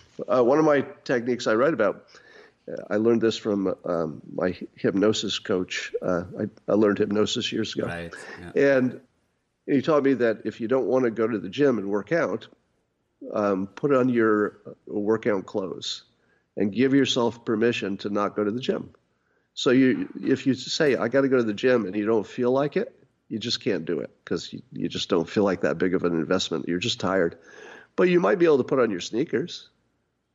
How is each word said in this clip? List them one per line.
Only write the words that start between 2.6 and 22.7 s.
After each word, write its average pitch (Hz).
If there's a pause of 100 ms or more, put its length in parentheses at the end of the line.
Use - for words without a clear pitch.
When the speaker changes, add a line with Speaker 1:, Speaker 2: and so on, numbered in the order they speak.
Speaker 1:
uh, - (140)
I 104
learned 113
this 113
from, 101 (120)
um, 82 (120)
my 90
hy-, -
hypnosis 101
coach. -
Uh, 90 (160)
I, 104 (240)
I -
learned 104
hypnosis 104
years 110
ago. 117
Speaker 2:
Right, 87 (260)
yeah. 87 (260)
Speaker 1:
And 127 (680)
he 139
taught 147
me 139
that 113
if 107
you 117
don't 123
wanna 123
go 110
to 113
the 95
gym 131
and 98
work 101
out, 127 (840)
um, 101
put 143
on 127
your, 110 (100)
uh, - (160)
workout 104
clothes - (540)
and 101
give 131
yourself 123
permission 110
to 107
not 101
go 107
to 104
the 117
gym. - (640)
So -
you, 127 (120)
if 131
you 135
say, -
"I 92
gotta 139
go 131
to 120
the 110
gym," 120
and 92
you 104
don't 107
feel 123
like 139